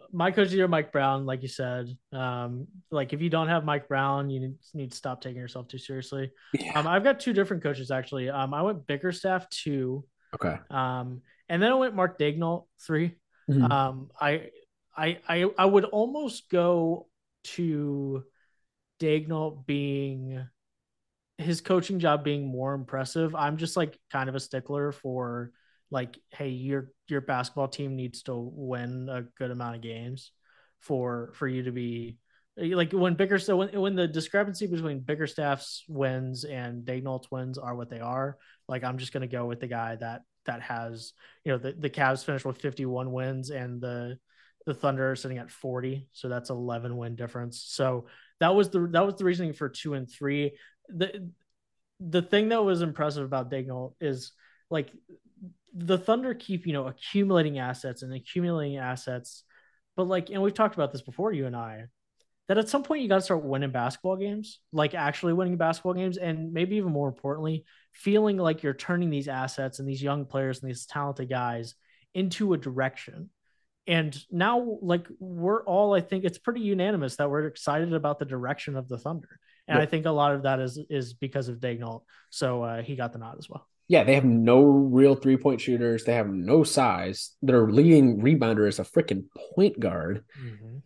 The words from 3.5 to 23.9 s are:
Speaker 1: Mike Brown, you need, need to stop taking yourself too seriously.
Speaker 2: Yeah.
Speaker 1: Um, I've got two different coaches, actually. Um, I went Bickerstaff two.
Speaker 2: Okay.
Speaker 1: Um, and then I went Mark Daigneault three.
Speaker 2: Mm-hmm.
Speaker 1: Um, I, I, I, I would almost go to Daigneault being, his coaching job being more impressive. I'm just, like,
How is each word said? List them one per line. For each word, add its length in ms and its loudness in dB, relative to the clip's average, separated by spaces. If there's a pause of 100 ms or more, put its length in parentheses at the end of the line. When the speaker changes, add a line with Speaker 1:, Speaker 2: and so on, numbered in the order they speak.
Speaker 1:
Mike 220 0
Brown, 440 0
you 100 -4
need, 140 -6 (200)
need 160 -8
to 60 -14
stop 240 -8
taking 180 -10
yourself 300 -12
too 100 -14
seriously. 540 -8 (200)
Speaker 2:
Yeah. 240 -2
Speaker 1:
Um, 120 2
I've 160 4
got 160 4
two 120 0
different 300 0
coaches, 300 -4
actually. 360 -4
Um, 240 -2
I 100 -2
went 220 -2
Bickerstaff 640 -2
two. 560 -4 (300)
Speaker 2:
Okay. 220 -2 (140)
Speaker 1:
Um, 500 -4 (280)
and 140 0
then 80 4
I 60 4
went 180 0
Mark 240 0
Daigneault 460 0 (200)
three. 300 0 (340)
Speaker 2:
Mm-hmm. 220 6
Speaker 1:
Um, 400 0 (100)
I, 280 0 (480)
I, 220 -2 (100)
I, 160 2 (120)
I 80 4
would 200 8
almost 680 -4
go 560 2 (380)
to 800 -4 (720)
Daigneault 680 -2
being, 800 -4 (960)
his 220 -2
coaching 400 0
job 240 2
being 260 -2
more 240 -4
impressive. 600 -4
I'm 220 -2
just, 180 -4
like, 200 -2 (140)